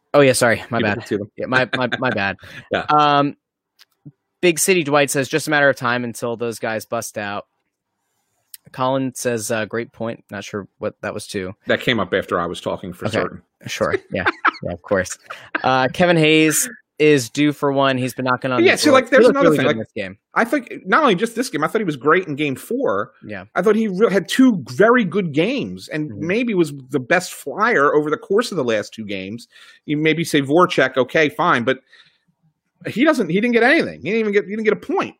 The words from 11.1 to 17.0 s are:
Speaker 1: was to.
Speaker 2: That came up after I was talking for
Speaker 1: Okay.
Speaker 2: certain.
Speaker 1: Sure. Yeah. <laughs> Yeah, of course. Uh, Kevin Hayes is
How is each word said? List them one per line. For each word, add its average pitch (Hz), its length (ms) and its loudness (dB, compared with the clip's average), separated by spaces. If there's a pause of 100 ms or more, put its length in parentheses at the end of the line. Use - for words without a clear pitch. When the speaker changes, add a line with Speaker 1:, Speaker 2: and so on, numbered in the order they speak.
Speaker 1:
was 104 120 -12
to. 95 260 -8 (120)
Speaker 2:
That 113 160 -2
came 120 180 0
up 92 140 -4
after 92 260 -2
I 85 60 -2
was 85 160 -8
talking 90 320 -8
for - 140 -12
Speaker 1:
Okay. 107 60 -4
Speaker 2:
certain. 92 280 -4 (240)
Speaker 1:
Sure. - 300 -2 (160)
Yeah. 90 180 -4
<laughs> - 60 -2 (300)
Yeah, 87 80 -6
of - 100 -12
course. - 340 -2 (440)
Uh, 131 320 2
Kevin 175 220 2
Hayes 156 540 4 (300)
is 147 300 4